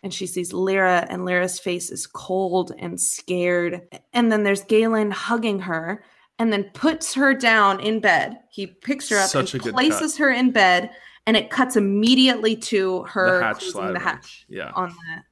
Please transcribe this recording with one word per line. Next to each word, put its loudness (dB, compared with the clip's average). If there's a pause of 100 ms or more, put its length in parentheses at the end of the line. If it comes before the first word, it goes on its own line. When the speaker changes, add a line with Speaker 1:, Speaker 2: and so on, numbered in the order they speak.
Speaker 1:
and -8
she -8
sees -6
Lyra, 2
and -6
Lyra's 0
face -6
is -10
cold -2
and -8
scared. -2 (300)
And 2
then 2
there's 0
Galen 2
hugging -2
her -6 (340)
and 2
then -2
puts -2
her 4
down 4
in 0
bed. 2 (120)
He -10
picks -8
her 2
up 2
Speaker 2:
Such 0
Speaker 1:
and -4
Speaker 2:
a -6
good -4
Speaker 1:
places 2
Speaker 2:
cut. -4
Speaker 1:
her 4
in 2
bed, 4 (360)
and 4
it -2
cuts 0
immediately 4
to -2
her 2
Speaker 2:
The 0
hatch 0
Speaker 1:
closing -8
Speaker 2:
slide -6
Speaker 1:
the -2
Speaker 2:
image. -4
Speaker 1:
hatch -8
Speaker 2:
Yeah. -12
Speaker 1:
on -4
the, -14